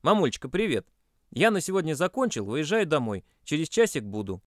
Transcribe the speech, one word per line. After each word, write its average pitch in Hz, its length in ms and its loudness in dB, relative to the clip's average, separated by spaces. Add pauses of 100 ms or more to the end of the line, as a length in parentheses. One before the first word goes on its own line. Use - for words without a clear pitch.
«Мамулечка, 156 480 2
привет. 175 360 0 (440)
Я 202 200 4
на 196 120 0
сегодня 180 320 -2
закончил, 180 500 -2
выезжаю 156 420 0
домой. 120 380 -2 (180)
Через 156 280 -2
часик 196 340 2
буду». 98 380 -6 (120)